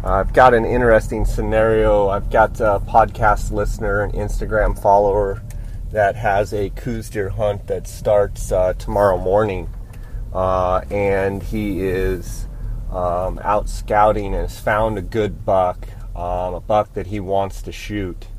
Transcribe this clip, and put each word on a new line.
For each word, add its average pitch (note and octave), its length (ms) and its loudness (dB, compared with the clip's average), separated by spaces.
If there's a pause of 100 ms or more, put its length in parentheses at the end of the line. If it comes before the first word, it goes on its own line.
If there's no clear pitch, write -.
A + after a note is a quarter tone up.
Uh, F#2 100 0
I've F#2+ 200 2
got B2+ 220 8
an A2+ 100 4
interesting A2 600 4
scenario. G#2+ 840 2
I've G2 220 -2
got A2 280 4
a G#2 200 2
podcast A2 720 2
listener, G#2 500 -2
an G2 120 -2
Instagram G#2 680 -2
follower G2+ 600 4 (480)
that G2+ 240 2
has G#2 400 0
a G2 160 -2
Coues A2+ 400 -6
deer G2 180 -4
hunt G#2 380 -2
that F#2 200 -4
starts, - 640 0
uh, F#2 280 2
tomorrow G2+ 400 2
morning. F#2 500 0 (640)
Uh, F#2 560 0
and G2 540 0
he G#2 380 -4
is, F#2+ 680 -2 (420)
um, F2+ 540 -4
out G#2 260 0
scouting G#2 640 2
and F2+ 160 -2
has - 100 -14
found A2 380 0
a F#2 60 -6
good G#2 420 -4
buck, F#2 420 0 (280)
um, F2+ 400 -4
a E2 40 -8
buck G#2+ 360 0
that F#2+ 100 -6
he G#2 140 -6
wants G2 420 -2
to F2+ 100 -10
shoot. G2 540 -8 (140)